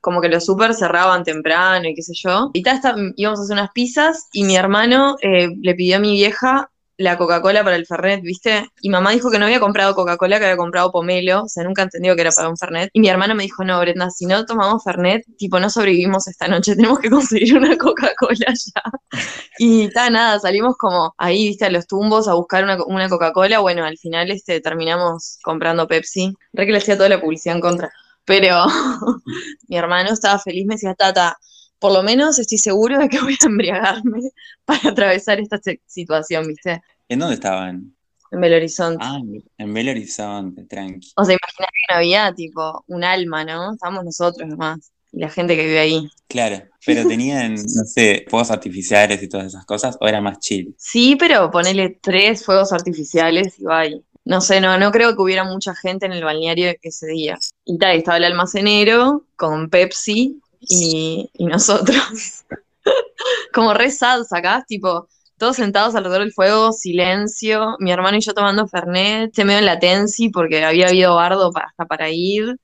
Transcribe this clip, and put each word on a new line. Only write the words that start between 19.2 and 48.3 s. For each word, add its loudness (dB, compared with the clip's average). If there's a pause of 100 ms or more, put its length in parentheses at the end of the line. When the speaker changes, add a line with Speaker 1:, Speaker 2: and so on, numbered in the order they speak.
Speaker 1:
Y 4
ta, 2
nada, 2
salimos 0
como 0
ahí, 2
¿viste? -2
A 2
los -2
tumbos 0
a 4
buscar 0
una 0
co-, -4
una -2
Coca-Cola. 2
Bueno, 0
al -8
final, -4
este, -4
terminamos -4
comprando -2
Pepsi. -2 (180)
Re -2
que 0
le 4
hacía 2
toda 4
la 4
publicidad -4
en -4
contra. -2 (340)
Pero 4
<laughs> -2 (460)
mi -6
hermano 0
estaba 2
feliz, -6
me -2
decía, -6
"Tata, 0 (400)
por 2
lo 4
menos 2
estoy -4
seguro 0
de 2
que -2
voy -2
a 2
embriagarme -2 (260)
<laughs> -20
para 0
atravesar 2
esta -6
se-, -8
situación", -4
¿viste? -8 (260)
Speaker 2:
¿En -2
dónde -2
estaban? -6 (360)
Speaker 1:
En -6
Belo 4
Horizonte. -2
Speaker 2:
Ah, -6
en, -12 (140)
en -8
Belo -4
Horizonte, -10
tranqui. -14
Speaker 1:
O 2
sea, 0
imaginate -8
que -4
no 2
había, 2
tipo, -10
un -8
alma, -2
¿no? -8
Estábamos -8
nosotros -4
nomás, -10 (180)
y -12
la -8
gente -2
que -2
vive 0
ahí. 0 (180)
Speaker 2:
Claro, -4 (220)
pero 2
Speaker 1:
<laughs> -
Speaker 2:
tenían, -2
no -4
sé, 2
fuegos 0